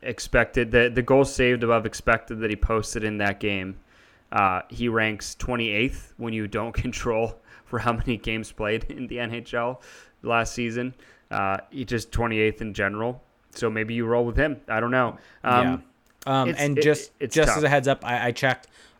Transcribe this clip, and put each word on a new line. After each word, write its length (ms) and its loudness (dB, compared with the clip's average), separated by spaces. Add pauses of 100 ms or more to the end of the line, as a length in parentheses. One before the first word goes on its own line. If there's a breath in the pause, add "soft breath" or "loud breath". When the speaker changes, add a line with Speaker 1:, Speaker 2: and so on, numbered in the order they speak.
Speaker 1:
expected, 720 0
the, 220 6
the 100 2
goal 200 6
saved 400 2
above 220 4
expected 540 -2
that 100 -2
he 60 -2
posted 480 0
in 160 -2
that 200 0
game, 380 -2 (540 soft breath)
uh, 380 2
he 200 -4
ranks 460 -2
twenty-eighth 800 -4
when 160 -6
you 140 -4
don't 240 -4
<laughs> 140 -4
control 540 -2 (260 loud breath)
for 140 -6
how 140 0
many 240 -2
games 340 -6
played 340 -4
in 220 -10
the 120 -8
N 140 -6
H 200 -10
L 280 -4 (420 loud breath)
last 300 0
season. 420 -4 (340 soft breath)
Uh, 280 0 (120)
he 160 -8
just 260 -4
twenty-eighth 500 0
in 120 -8
general. 480 -4 (300)
So 180 -4
maybe 240 -2
you 120 -2
roll 200 2
with 100 -4
him. 320 0
I 120 -2
don't 120 0
know. 260 2 (260 loud breath)
Um, 400 2 (440)
Speaker 2:
Yeah. 140 2
Um, 80 0
Speaker 1:
it's, 100 -2
Speaker 2:
and 200 0
Speaker 1:
it, 20 4
Speaker 2:
just, 380 2
Speaker 1:
it's 160 -6
Speaker 2:
just 140 6
Speaker 1:
tough. 80 2
Speaker 2:
as 60 2
a 60 4
heads 180 4
up, 160 2
I, 240 -2
I 40 2
checked. 360 -2 (320 soft breath)